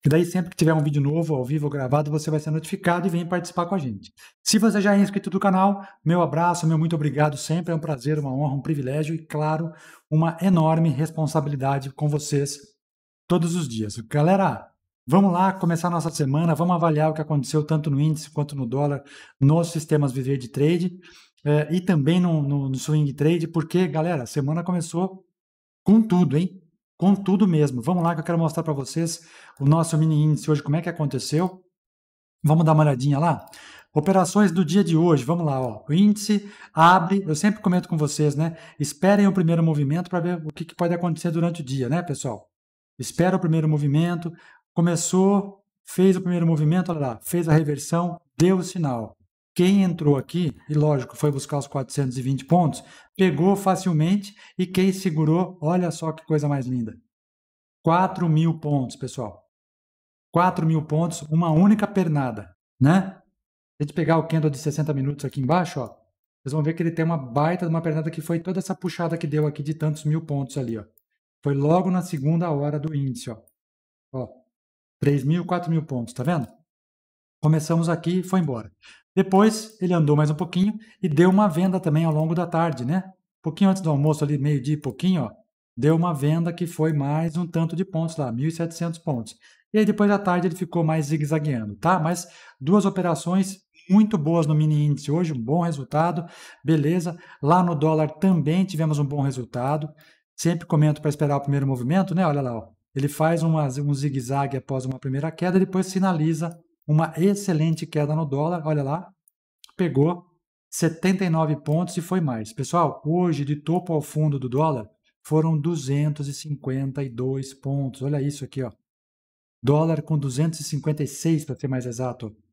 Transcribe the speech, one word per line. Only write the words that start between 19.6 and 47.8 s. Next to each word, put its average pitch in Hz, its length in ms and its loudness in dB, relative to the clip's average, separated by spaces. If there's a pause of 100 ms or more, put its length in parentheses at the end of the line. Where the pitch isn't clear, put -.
sistemas 151 420 0
Viver 135 260 -2
de 120 100 -10
Trade, 170 520 0 (440)
eh, 147 280 2
e 180 100 0
também 160 380 2
no, 165 220 2
no, 139 280 -2
no 131 60 -2
Swing 151 360 0
Trade, 160 360 0
porque, 175 400 0
galera, 156 360 -2
a 113 40 -10
semana 151 360 -2
começou 180 640 -4 (580)
com 220 180 8
tudo, 175 360 4
hein? 180 240 -2 (360)
Com 196 180 4
tudo 196 320 2
mesmo. 147 340 2
Vamos 170 220 0
lá 170 100 2
que 160 80 -4
eu - 20 -8
quero 170 140 0
mostrar 165 240 0
pra 160 100 -4
vocês 160 560 -4 (320)
o 139 60 -2
nosso 160 320 4
mini 156 260 4
índice 151 260 0
hoje, 147 120 2
como 147 140 -2
é 165 60 -2
que 175 80 -6
aconteceu. 156 720 -4 (840)
Vamos 156 200 4
dar 160 100 4
uma 151 100 6
olhadinha 139 340 2
lá? 160 260 0 (480)
Operações 185 600 2
do 180 120 2
dia 175 200 2
de 165 120 0
hoje, 156 300 4
vamos 165 200 -2
lá, 139 140 -2
ó. 123 300 -6
O - 20 -2
índice 202 580 2 (240)
abre, 180 520 4
eu 151 100 0
sempre 208 240 0
comento 180 300 0
com 170 80 -2
vocês, 147 380 0
né? 165 200 -2 (240)
Esperem 196 480 2
o 196 60 4
primeiro 170 300 2
movimento 156 460 0
pra 180 100 -2
ver 170 260 -4
o 151 80 -10
que, - 100 -12
que - 120 -14
pode 170 180 -2
acontecer 170 380 -2
durante 170 300 -2
o 143 40 -8
dia, 131 240 -4
né, 160 140 0
pessoal? 127 440 -8 (520)
Espera 175 360 0
o 185 40 0
primeiro 160 280 2
movimento, 160 640 0 (420)
começou, 190 880 2 (240)
fez 185 320 2
o 180 60 -4
primeiro 175 260 0
movimento, 165 440 2
olha 160 80 -4
lá, 123 240 -4
fez 175 260 -2
a - 20 4
reversão, 160 720 0 (160)